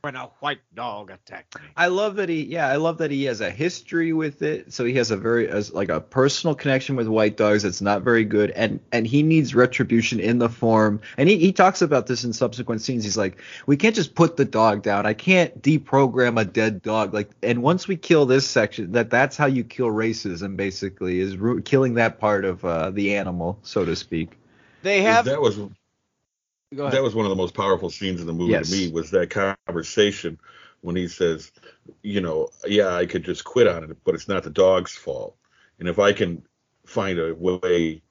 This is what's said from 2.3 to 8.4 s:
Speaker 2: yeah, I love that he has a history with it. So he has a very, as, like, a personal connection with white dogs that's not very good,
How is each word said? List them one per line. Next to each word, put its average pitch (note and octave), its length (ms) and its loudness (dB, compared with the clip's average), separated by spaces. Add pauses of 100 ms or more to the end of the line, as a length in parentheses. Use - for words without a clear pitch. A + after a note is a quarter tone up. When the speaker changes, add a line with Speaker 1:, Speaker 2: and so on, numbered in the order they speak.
Speaker 2:
yeah, D3+ 240 -2
I C#3 80 2
love E3 220 0
that D3+ 120 -2
he C#3 140 -2
has A#2 160 -4
a F2+ 100 -4
history E3 640 -2
with D#3 280 -4
it. D3+ 300 -6
So B2 140 -4
he B2+ 80 0
has A#2+ 180 0
a G2+ 60 0
very, A2+ 320 0
as, G#2 240 -4
like, F#2 160 -2
a E2 100 -2
personal C#3 560 0
connection C3+ 400 -2
with A#2 140 -2
white A2 260 2
dogs G#2 280 4
that's F#2+ 180 -4
not G2+ 220 0
very A#2 200 4
good, G#2 280 2